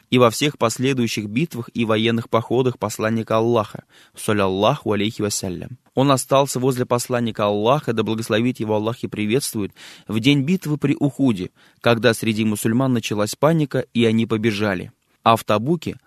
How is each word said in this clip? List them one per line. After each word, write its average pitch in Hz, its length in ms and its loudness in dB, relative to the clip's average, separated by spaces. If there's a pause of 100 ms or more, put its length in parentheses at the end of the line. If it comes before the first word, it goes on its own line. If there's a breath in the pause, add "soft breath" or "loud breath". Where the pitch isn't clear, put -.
и 123 80 4
во 123 140 6
всех 147 260 -2
последующих 117 720 -2
битвах 117 440 -4
и 113 120 -2
военных 113 440 0
походах 120 480 0
посланника 110 600 -2
Аллаха, 113 480 0 (320 soft breath)
саллаллаху 104 760 0
алейхи 104 300 -4
вассалям. 98 560 -6 (160)
Он 135 180 2
остался 135 480 0
возле 123 260 0
посланника 120 600 -2
Аллаха, 113 480 0
да 110 100 0
благословит 113 560 -2
его 107 160 -2
Аллах 107 280 -4
и 104 40 -6
приветствует, 107 640 -2 (380 loud breath)
в 107 100 -2
день 139 220 4
битвы 151 360 -2
при 139 220 0
Ухуде, 127 520 0 (280 soft breath)
когда 117 340 4
среди 110 300 -2
мусульман 113 480 0
началась 104 440 -2
паника, 147 580 0
и 117 100 2
они 113 220 4
побежали. 104 680 -2 (320)
А 113 140 6
в - 80 -8
Табуке 117 600 -2